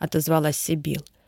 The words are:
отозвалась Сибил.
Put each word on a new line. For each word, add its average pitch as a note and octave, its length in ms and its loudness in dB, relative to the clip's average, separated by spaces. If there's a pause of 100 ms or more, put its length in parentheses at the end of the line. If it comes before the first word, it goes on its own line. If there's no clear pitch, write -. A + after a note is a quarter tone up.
отозвалась D#3 520 2
Сибил. D3 460 -4 (240)